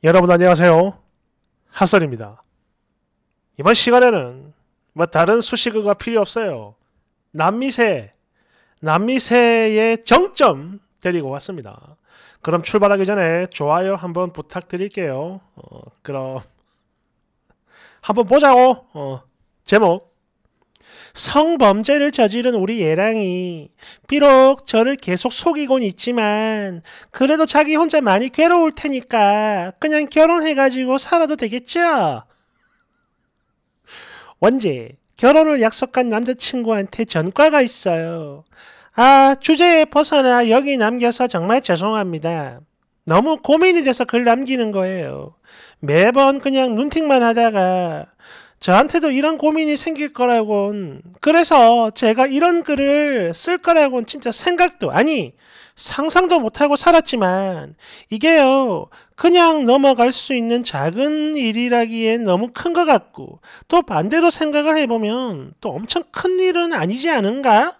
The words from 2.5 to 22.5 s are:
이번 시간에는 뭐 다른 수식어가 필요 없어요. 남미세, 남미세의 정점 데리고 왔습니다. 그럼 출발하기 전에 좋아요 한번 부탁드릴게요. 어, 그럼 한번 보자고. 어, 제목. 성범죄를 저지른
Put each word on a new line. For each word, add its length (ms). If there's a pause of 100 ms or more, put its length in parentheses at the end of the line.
이번 160
시간에는 800 (380)
뭐 140
다른 340
수식어가 540
필요 260
없어요. 560 (560)
남미세, 800 (720)
남미세의 1200
정점 760 (200)
데리고 300
왔습니다. 680 (460)
그럼 220
출발하기 420
전에 420
좋아요 480
한번 380
부탁드릴게요. 1040 (160)
어, 240 (220)
그럼 400 (1600)
한번 260
보자고. 680
어, 280 (420)
제목. 480 (1000)
성범죄를 1000
저지른 440